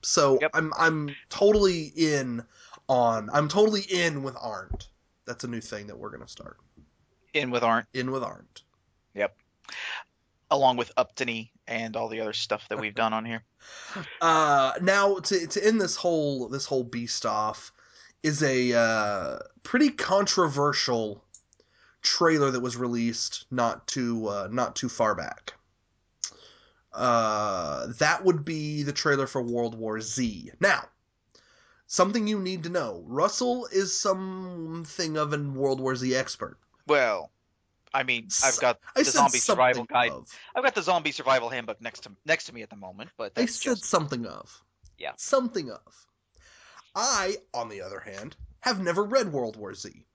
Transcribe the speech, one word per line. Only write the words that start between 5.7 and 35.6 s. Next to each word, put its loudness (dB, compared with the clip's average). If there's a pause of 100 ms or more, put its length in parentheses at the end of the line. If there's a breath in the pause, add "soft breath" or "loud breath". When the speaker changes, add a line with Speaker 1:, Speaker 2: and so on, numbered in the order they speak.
Speaker 1:
that -16
we're -12
gonna -16
start. -18 (760)
Speaker 2:
In 0
with 0
Arndt. 2
Speaker 1:
In -4
with -4
Arndt. -14 (520)
Speaker 2:
Yep. -2 (1120 loud breath)
Along 4
with -4
Uptony -2 (180)
and -6
all -4
the -6
other -4
stuff -4
that -4
we've -6
done 2
on -4
here. -8
Speaker 1:
<laughs> -20 (680 loud breath)
Uh, 4
now 4
to, -2
to -4
end 4
this -2
whole, 0
this -6
whole 0
beast -6
off -2 (520 soft breath)
is 0
a, 4
uh, 2 (240)
pretty 4
controversial 2 (800 soft breath)
trailer 4
that -2
was -4
released -2
not 0
too, -2
uh, -4
not -2
too -4
far 2
back. -10 (1400 soft breath)
Uh, 0 (120)
that 2
would 4
be -4
the -2
trailer 2
for -4
World -2
War -4
Z. -4 (100)
Now, 2 (1000 soft breath)
something 2
you 0
need -4
to -6
know. -4
Russell 0
is 0
something -6
of 0
a -2
World 0